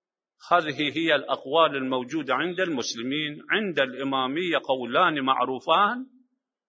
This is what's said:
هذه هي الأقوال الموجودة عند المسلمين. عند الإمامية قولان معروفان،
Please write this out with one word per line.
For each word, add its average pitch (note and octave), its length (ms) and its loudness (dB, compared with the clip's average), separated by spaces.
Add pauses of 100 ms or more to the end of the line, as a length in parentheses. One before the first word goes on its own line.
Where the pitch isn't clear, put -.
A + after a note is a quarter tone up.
(500)
هذه D3+ 480 0
هي E3 160 2
الأقوال C#3 640 2
الموجودة C3 580 -2
عند E3+ 260 -2
المسلمين. D3 880 -4
عند F3+ 300 0
الإمامية C3+ 840 -2
قولان C#3 600 0
معروفان، D#3+ 800 2 (640)